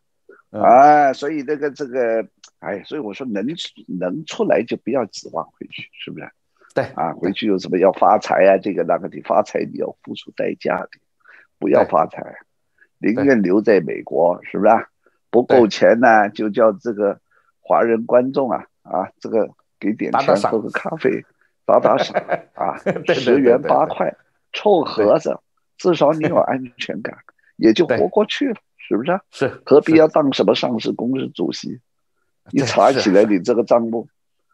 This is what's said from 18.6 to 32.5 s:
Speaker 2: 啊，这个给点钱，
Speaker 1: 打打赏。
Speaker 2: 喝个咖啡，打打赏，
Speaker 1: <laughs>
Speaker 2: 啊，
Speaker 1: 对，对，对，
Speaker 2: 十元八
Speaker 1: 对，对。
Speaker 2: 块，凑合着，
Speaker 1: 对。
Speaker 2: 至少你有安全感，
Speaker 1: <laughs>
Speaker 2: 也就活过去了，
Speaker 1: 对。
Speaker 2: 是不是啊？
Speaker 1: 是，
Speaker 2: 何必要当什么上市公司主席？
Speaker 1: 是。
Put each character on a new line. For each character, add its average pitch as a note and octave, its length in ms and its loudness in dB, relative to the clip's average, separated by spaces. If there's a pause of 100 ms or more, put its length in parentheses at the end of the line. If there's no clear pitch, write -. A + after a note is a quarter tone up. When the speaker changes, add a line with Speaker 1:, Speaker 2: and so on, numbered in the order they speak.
Speaker 2:
啊， F#2 260 -6 (100)
这 - 80 -10
个 G#2+ 220 -2 (280)
给 G2 140 -4
点 - 220 -6
钱， B2 80 0
Speaker 1:
打 C#3 40 -4
打 D3+ 100 2
赏。 G3+ 140 0
Speaker 2:
喝 A2+ 120 -2
个 - 80 -10
咖 - 260 -8
啡， A2+ 300 -4 (400)
打 - 120 4
打 A2+ 200 2
赏， - 180 -4 (200)
Speaker 1:
<laughs> - 200 -12
Speaker 2:
啊， - 300 -6
Speaker 1:
对， - 80 -2
对， D3 100 -10
对， F3 120 0
Speaker 2:
十 B2+ 220 0
元 B2+ 240 2
八 D3 240 2
Speaker 1:
对， E3+ 40 2
对。 - 80 0
Speaker 2:
块， - 180 -4 (380)
凑 G3 280 2
合 A2+ 380 2
着， - 220 -6 (360)
Speaker 1:
对。 F#3 140 0
Speaker 2:
至 E3 40 2
少 D3+ 180 4
你 D#3+ 140 -6
有 E3+ 100 -2
安 C3 260 0 (140)
全 - 240 -10
感， - 160 -10 (220)
Speaker 1:
<laughs> - 180 -20
Speaker 2:
也 A2 160 4
就 F3+ 120 2
活 B2+ 220 0
过 G#3 180 0
去 - 220 -4
了， A#3+ 60 -4
Speaker 1:
对。 - 80 -16 (260)
Speaker 2:
是 - 80 -4
不 A2 80 -4
是 E3 80 -2
啊？ F#3+ 80 -2 (120)
Speaker 1:
是， - 340 -6
Speaker 2:
何 D3 160 6
必 D#3+ 140 2
要 D#3 120 6
当 D3+ 240 0
什 A#2 140 0
么 A2 100 2
上 - 240 -4
市 A2+ 140 -4
公 B2+ 260 -6
司 B2+ 160 -6
主 D2+ 160 -4
席？ - 160 -12
Speaker 1:
是。 B2+ 120 -12 (720)